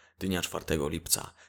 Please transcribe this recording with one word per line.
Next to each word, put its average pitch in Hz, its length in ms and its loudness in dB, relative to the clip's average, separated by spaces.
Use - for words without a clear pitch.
dnia 90 240 2
czwartego 78 460 0
lipca - 460 -2